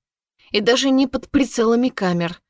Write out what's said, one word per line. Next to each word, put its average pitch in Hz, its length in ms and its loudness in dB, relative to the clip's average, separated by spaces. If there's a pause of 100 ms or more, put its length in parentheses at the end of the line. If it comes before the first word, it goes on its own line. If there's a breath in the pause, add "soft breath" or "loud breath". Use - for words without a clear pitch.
(520 soft breath)
И 208 80 0
даже 262 300 2
не 262 180 2
под - 200 -8
прицелами 240 600 0
камер, 175 600 -4